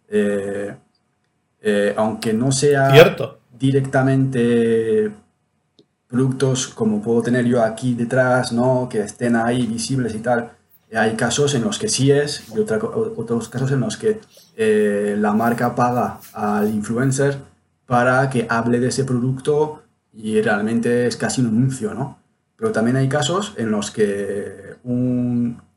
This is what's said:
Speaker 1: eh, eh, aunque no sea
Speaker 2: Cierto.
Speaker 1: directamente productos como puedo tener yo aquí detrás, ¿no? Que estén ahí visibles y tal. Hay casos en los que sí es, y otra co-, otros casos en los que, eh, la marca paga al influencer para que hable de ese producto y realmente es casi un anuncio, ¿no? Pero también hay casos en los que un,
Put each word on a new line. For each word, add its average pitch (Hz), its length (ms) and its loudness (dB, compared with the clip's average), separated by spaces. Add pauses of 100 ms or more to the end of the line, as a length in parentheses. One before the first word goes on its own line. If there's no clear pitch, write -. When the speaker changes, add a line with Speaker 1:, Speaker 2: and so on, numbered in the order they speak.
Speaker 1:
eh, 101 680 -2 (840)
eh, 101 340 0
aunque 110 380 -2
no 127 180 0
sea 139 400 2
Speaker 2:
Cierto. 147 480 8 (180)
Speaker 1:
directamente 123 1500 2 (960)
productos 131 600 0
como 107 340 -2
puedo 117 200 0
tener 120 240 0
yo 120 160 2
aquí 113 320 -2
detrás, 123 580 0
¿no? 127 380 0
Que 110 100 -4
estén 117 360 -2
ahí 120 300 0
visibles 117 500 -4
y 107 40 -8
tal. 120 320 -2 (420)
Hay 110 220 0
casos 135 380 0
en 117 100 0
los 104 140 -4
que 104 120 -4
sí 135 220 2
es, 147 340 0 (100)
y 110 40 0
otra 107 200 -2
co-, 110 380 -4
otros 117 320 -4
casos 135 240 -2
en 131 80 0
los 107 160 -6
que, 107 240 -2 (340)
eh, 104 640 2
la 104 140 2
marca 117 420 0
paga 123 440 -2 (140)
al 104 400 -2
influencer 135 640 -2 (480)
para 127 440 2
que 117 200 -2
hable 117 300 0
de 123 80 0
ese 131 160 -2
producto 131 800 -2 (300)
y 107 280 -2
realmente 120 640 0
es 117 120 -2
casi 117 240 -2
un 123 60 2
anuncio, 110 460 0
¿no? 131 260 -8 (360)
Pero 110 160 -2
también 117 240 0
hay 135 140 2
casos 170 480 -2
en 113 120 -4
los 104 220 -4
que 101 920 -4
un, 123 800 -2 (140)